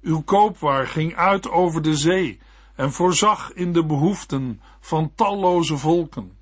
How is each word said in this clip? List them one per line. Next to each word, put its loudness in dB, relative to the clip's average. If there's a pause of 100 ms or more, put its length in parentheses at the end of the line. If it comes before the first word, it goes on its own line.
Uw -2
koopwaar 2
ging -4
uit 0
over 0
de 0
zee 0 (360)
en -2
voorzag 0
in -4
de 2
behoeften -2 (180)
van -4
talloze 0
volken. -2